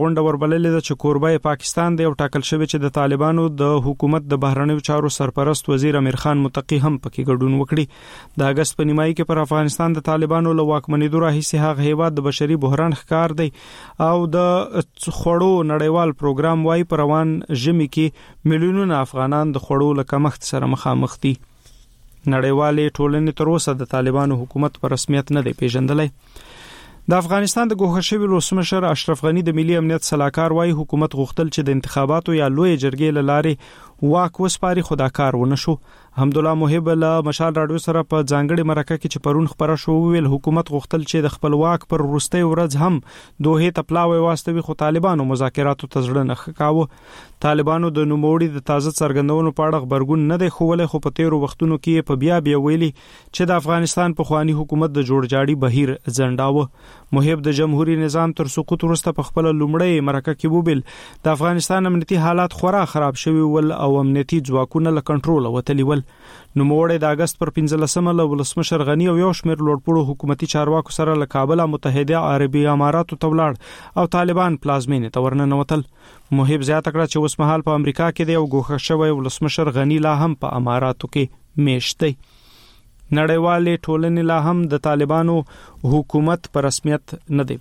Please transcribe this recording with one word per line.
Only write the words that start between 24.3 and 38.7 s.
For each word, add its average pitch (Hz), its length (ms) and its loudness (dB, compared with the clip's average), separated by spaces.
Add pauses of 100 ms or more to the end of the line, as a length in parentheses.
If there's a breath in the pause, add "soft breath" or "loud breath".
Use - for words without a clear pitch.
حکومت 139 420 -4
په 143 100 -2
رسمیت 143 440 -2
نه 131 100 0
دی 120 140 -4
پیژندلی. 131 440 0 (1040 loud breath)
د 175 60 4
افغانستان 202 520 0
د 214 120 -2
ګوښه 185 260 0
شوي 208 200 0
ولسمشر 185 600 0
اشرف 156 380 -2
غني 165 200 2
د 165 140 0
ملي 165 180 2
امنیت 160 320 0
سلاکار 156 480 0
وایي 170 220 2
حکومت 151 400 -2
غوښتل 160 340 -2
چې - 140 -2
د 139 100 2
انتخاباتو 147 640 -2
یا 143 160 2
لویې 165 280 2
جرګې 139 340 0
له 143 120 0
لارې 151 240 2 (580 loud breath)
واک 175 300 0
وسپاري، 180 460 0
خو 156 120 -2
دا 135 160 0
کار 135 200 0
ونه 127 260 2
شو. 165 120 0 (440 soft breath)
حمدالله 156 420 2
محب 160 300 0
له 160 360 2
مشال 160 320 -2
راډیو 160 280 -2
سره 160 260 0
په 156 60 2 (140)
ځانګړې 151 380 0
مرکه 151 260 -2